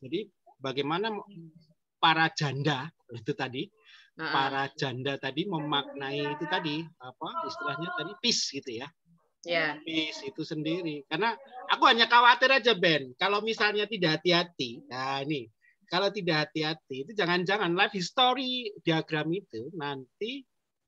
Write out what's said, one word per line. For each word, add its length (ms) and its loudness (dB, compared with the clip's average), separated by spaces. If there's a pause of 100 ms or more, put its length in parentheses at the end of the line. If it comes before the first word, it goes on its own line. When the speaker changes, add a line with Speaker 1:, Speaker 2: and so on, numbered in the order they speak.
Speaker 1:
jadi 200 -4 (360)
bagaimana 560 -2 (840)
para 360 4
janda 560 -2 (240)
itu 180 -10
tadi, 320 -4 (540)
Speaker 2:
Heeh. 100 -8
Speaker 1:
para 460 0
janda 420 -4
tadi 300 -4
memaknai 760 -4 (120)
itu 160 -6
tadi, 280 -2 (200)
apa 320 -14 (160)
istilahnya 500 -6
tadi, 240 -6
peace 320 -2
gitu 240 -10
ya. 120 -8 (560)
Speaker 2:
Iya. 380 -2
Speaker 1:
Peace 420 -4
itu 200 -8
sendiri. 600 -4
Karena 280 -2 (360)
aku 180 4
hanya 200 6
khawatir 440 8
aja, 220 6
Ben, 420 2
kalau 260 0
misalnya 440 0
tidak 340 0
hati-hati, 680 0
nah 360 -4
ini, 240 -4 (420)
kalau 200 0
tidak 400 0
hati-hati, 560 -6
itu 100 -12
jangan-jangan 600 2
life 200 2
history 840 0
diagram 500 0
itu 440 -6
nanti, 720 -8 (460)